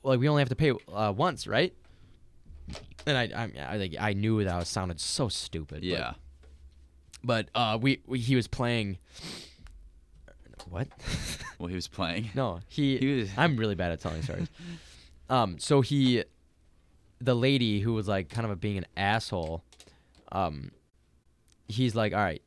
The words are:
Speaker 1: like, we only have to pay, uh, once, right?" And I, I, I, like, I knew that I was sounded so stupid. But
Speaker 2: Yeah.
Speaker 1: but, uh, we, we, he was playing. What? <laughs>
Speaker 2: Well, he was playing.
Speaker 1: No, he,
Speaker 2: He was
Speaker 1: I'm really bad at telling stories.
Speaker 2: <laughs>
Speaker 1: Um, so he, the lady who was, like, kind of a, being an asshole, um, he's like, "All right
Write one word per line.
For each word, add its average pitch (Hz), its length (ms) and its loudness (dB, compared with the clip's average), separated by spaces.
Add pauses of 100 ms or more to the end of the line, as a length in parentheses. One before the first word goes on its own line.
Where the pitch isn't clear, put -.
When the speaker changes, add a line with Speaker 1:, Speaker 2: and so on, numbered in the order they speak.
Speaker 1:
like, 131 160 4
we 143 100 4
only 147 120 6
have 127 80 2
to 123 60 0
pay, 156 160 6 (220)
uh, 107 220 2
once, 151 320 0
right?" 127 260 4 (1300)
And 143 120 2
I, 123 60 0 (120)
I, 71 380 -6
I, 107 40 -4
like, 95 220 -4
I 104 140 0
knew 107 300 2
that 92 100 0
I 87 60 0
was 87 100 -4
sounded 90 320 -4
so - 260 -2
stupid. 76 540 -8
But - 20 -6
Speaker 2:
Yeah. 65 300 -2 (1080)
Speaker 1:
but, 117 320 0
uh, 113 260 2
we, 135 240 4
we, 127 140 -2
he 127 180 2
was 117 100 2
playing. 113 500 -2 (1700)
What? 98 240 -4
<laughs> - 40 -20 (600)
Speaker 2:
Well, 87 80 -6
he 92 80 -4
was 90 120 -4
playing. 92 460 -4
Speaker 1:
No, 110 260 -2 (100)
he, 135 280 2
Speaker 2:
He 127 80 2 (140)
was 98 180 -2
Speaker 1:
I'm 147 180 4
really 110 200 0
bad 85 160 0
at 80 80 -4
telling 80 240 -4
stories. - 300 -4
Speaker 2:
<laughs> - 760 -18
Speaker 1:
Um, 110 300 2
so 139 220 6
he, 127 420 4 (960)
the 123 160 2
lady 120 460 4
who 113 120 0
was, 104 140 -2
like, 98 220 0
kind 117 160 -4
of 107 60 -4
a, 95 40 -2
being 101 240 -4
an 87 60 -6 (120)
asshole, 95 680 0 (680)
um, 80 400 -4 (960)
he's 117 260 0
like, 107 200 0
"All 101 60 2
right 90 280 2